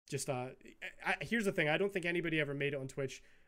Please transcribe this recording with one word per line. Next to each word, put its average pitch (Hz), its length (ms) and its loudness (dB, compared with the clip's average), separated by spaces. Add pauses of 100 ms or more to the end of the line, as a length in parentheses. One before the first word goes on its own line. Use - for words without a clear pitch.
just 135 180 -4
a, 127 240 -2 (540)
I, 180 60 2
I, - 100 0
here's 220 240 2
the 190 80 2
thing. 156 160 2
I 160 80 6
don't 196 160 2
think 170 120 0
anybody 170 360 2
ever 143 120 0
made 143 200 0
it 139 60 -2
on 135 100 -6
Twitch - 340 -4 (240)